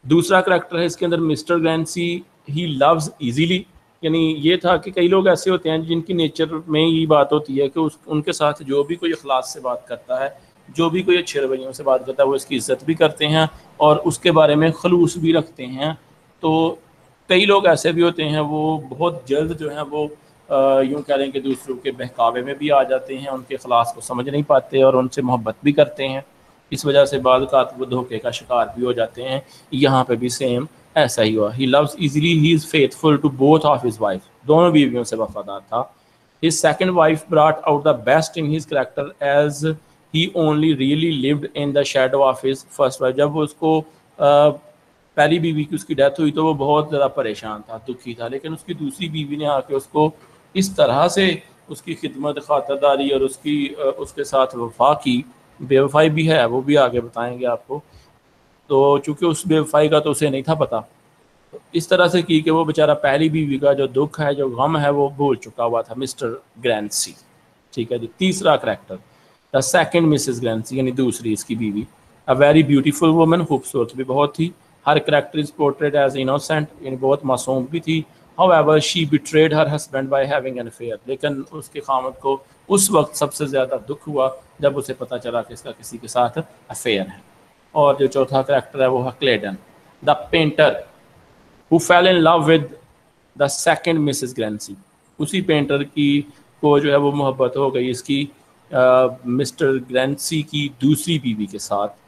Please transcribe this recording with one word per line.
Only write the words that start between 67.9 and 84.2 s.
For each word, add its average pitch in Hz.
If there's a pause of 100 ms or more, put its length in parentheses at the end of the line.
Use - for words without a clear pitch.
है 120
जी, 113 (100)
तीसरा 185
character - (560)
the 131
second 170
मिसेस 139
ग्रैंसी, 117
यानी 131
दूसरी 117
इसकी 110
बीवी, 107 (420)
a 131
very 147
beautiful 147
woman, 165
खूबसूरत 127
भी 131
बहुत 143
थी। 170 (360)
Her 147
character 147
is - (100)
portrayed 143
as 131
innocent, 143 (180)
यानी 131
बहुत 135
मासूम 131
भी 160
थी। 160 (360)
However, 156
she 151
betrayed 156
her 151
husband 135
by 135
having 131
an 123
affair, 117
लेकिन 135
उसके 147
खामद 131
को 135 (280)
उस 196
वक्त 151
सबसे 147
ज़्यादा 131
दुख 143
हुआ 131 (200)